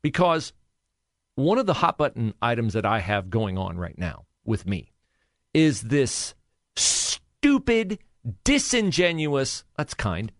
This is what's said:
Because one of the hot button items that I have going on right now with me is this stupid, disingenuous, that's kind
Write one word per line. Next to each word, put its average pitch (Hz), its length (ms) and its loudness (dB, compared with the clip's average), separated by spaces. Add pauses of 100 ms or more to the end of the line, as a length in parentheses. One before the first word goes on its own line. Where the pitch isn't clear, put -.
Because 160 500 0 (800)
one 165 240 2
of 262 80 2
the 165 80 2
hot - 240 0
button 117 420 -2
items 113 340 0
that 104 120 -2
I 107 140 2
have 95 320 -2
going 104 260 -2
on 90 220 -6
right 87 180 -8
now - 280 -8 (200)
with 107 220 -4
me - 240 -4 (640)
is 151 260 4
this 131 540 -2 (400)
stupid, - 1200 0 (460)
disingenuous, 170 1200 0 (120)
that's - 200 -6
kind 101 440 -4